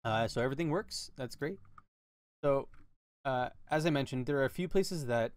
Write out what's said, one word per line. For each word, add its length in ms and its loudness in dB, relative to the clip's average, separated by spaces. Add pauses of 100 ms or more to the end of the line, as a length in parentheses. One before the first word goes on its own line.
Uh, 240 2
so 140 -2
everything 260 0
works. 480 -4
That's 180 -8
great. 240 -6 (840)
So, 240 2 (560)
uh, 240 0 (220)
as 160 2
I 40 6
mentioned, 360 0
there 100 0
are 80 4
a 60 2
few 180 -4
places 380 2
that 300 2